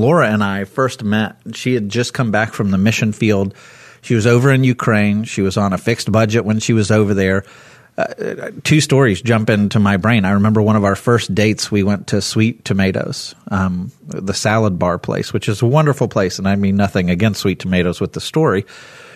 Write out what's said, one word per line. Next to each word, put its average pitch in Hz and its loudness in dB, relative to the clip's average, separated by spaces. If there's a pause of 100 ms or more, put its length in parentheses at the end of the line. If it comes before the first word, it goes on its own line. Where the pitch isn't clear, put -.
Laura 135 4
and 107 0
I 98 -4
first 127 -4
met, 107 -2 (160)
she 127 -2
had 107 -2
just 117 -4
come 120 -2
back 107 0
from 101 -2
the 95 2
mission 110 2
field. 101 0 (480)
She 120 0
was 107 0
over 120 4
in 131 2
Ukraine. 107 0
She 110 -4
was 95 0
on 101 0
a 90 -2
fixed - -2
budget 110 2
when 110 0
she 117 -2
was 107 2
over 107 2
there. 98 0 (540)
Uh, - -8 (120)
two 151 4
stories 131 2
jump 113 2
into 104 2
my 101 2
brain. 104 2
I 95 0
remember 107 4
one 107 4
of 104 2
our 98 2
first 113 0
dates, 104 0
we 104 0
went 98 -2
to 101 -2
Sweet 110 -2
Tomatoes, - -4 (160)
um, 92 -2 (160)
the 92 -6
salad 107 0
bar 87 0
place, - -6
which - -4
is 107 -2
a 123 4
wonderful 143 2
place. 95 -2
And 95 -6
I 98 2
mean 98 0
nothing 95 0
against 95 0
Sweet 92 0
Tomatoes 90 -2
with 98 -4
the - -10
story. 123 0 (520)